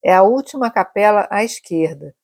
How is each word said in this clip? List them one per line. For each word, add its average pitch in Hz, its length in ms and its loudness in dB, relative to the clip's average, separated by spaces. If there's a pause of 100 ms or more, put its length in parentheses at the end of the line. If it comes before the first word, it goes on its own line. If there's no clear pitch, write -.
É 185 100 2
a 185 80 6
última 254 480 0
capela 208 640 0
à 208 120 -2
esquerda. 160 800 -8